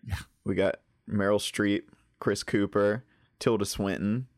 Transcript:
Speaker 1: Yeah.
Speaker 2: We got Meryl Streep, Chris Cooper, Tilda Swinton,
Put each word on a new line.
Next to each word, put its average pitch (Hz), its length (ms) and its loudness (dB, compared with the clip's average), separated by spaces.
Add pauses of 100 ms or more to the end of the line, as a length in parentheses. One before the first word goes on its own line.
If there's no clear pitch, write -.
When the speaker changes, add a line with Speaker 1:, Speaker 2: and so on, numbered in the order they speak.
Speaker 1:
Yeah. - 120 -8 (280)
Speaker 2:
We 101 80 -2
got 95 280 0 (280)
Meryl 101 300 2
Streep, 101 440 0 (360)
Chris 101 240 0
Cooper, 104 640 2 (340)
Tilda 110 260 2
Swinton, 104 640 -2 (100)